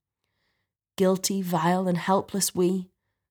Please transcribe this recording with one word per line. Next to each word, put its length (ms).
Guilty, 420
vile 480
and 80
helpless 580
we, 360